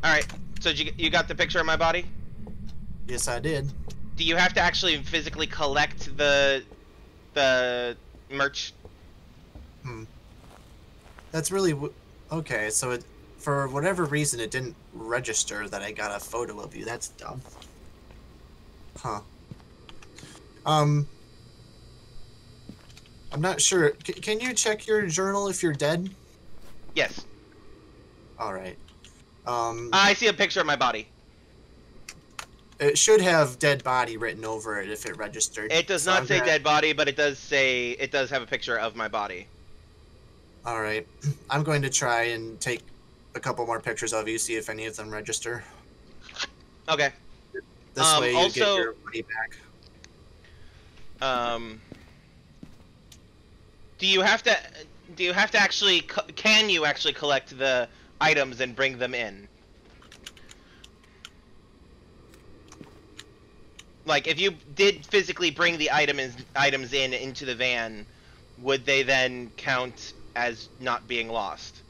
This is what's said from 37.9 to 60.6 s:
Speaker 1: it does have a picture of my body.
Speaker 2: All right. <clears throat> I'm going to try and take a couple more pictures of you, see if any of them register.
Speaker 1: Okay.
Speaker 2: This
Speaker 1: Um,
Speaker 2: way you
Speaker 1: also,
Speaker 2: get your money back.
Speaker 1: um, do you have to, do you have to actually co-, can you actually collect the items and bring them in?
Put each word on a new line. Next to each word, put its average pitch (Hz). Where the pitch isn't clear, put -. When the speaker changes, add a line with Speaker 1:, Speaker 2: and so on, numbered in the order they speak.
Speaker 1:
it 127
does 135
have 139
a 113
picture 123
of 110
my 110
body. 101
Speaker 2:
All 117
right. 107
<clears throat> -
I'm 147
going 147
to 135
try 120
and 113
take 120
a 123
couple 123
more 113
pictures 117
of 107
you, 113
see 117
if 107
any 110
of 110
them 107
register. 110
Speaker 1:
Okay. 147
Speaker 2:
This 147
Speaker 1:
Um, 156
Speaker 2:
way 123
you 123
Speaker 1:
also, 180
Speaker 2:
get 185
your -
money 113
back. 135
Speaker 1:
um, 117
do 190
you 190
have 214
to, 220
do 180
you 175
have 208
to 226
actually 190
co-, -
can 214
you 160
actually 143
collect 139
the 127
items 139
and 123
bring 131
them 123
in? 104